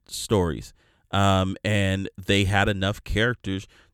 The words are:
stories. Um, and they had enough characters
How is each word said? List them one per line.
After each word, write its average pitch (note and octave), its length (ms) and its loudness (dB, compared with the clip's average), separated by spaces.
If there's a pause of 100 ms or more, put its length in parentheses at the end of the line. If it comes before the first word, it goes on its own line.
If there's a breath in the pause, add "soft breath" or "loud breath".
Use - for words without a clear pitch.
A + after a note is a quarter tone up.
stories. E2+ 680 -4 (360)
Um, G2 540 2
and G2 540 0
they G2 260 2
had G2+ 240 2
enough G2 340 -2
characters G#2 640 -2 (280 soft breath)